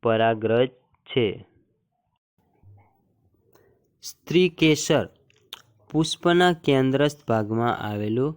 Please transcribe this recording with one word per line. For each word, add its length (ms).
પરાગરજ 680
છે. 200
સ્ત્રીકેસર 1000
પુષ્પના 720
કેન્દ્રસ્થ 680
ભાગમાં 540
આવેલું 560